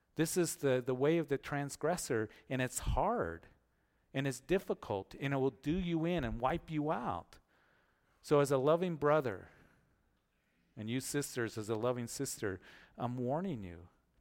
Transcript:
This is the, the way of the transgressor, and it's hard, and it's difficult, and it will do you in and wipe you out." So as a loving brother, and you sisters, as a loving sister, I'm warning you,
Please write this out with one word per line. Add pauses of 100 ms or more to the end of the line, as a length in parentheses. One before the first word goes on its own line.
(160)
This
is
the,
the
way
of
the
transgressor, (220)
and
it's
hard, (640)
and
it's
difficult,
and
it
will
do
you
in
and
wipe
you
out." (840)
So
as
a
loving
brother, (1300)
and
you
sisters,
as
a
loving
sister, (380)
I'm
warning
you, (340)